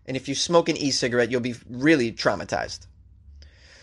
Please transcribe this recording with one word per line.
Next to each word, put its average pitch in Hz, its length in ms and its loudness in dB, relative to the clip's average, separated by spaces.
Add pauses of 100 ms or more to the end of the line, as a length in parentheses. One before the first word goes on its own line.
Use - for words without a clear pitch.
And 131 100 -6
if 131 120 -8
you 139 80 -4
smoke 170 340 2
an 165 80 0
e-cigarette, 123 540 0
you'll 123 100 0
be 120 140 -4 (120)
really 127 440 2
traumatized. 87 760 -2 (960)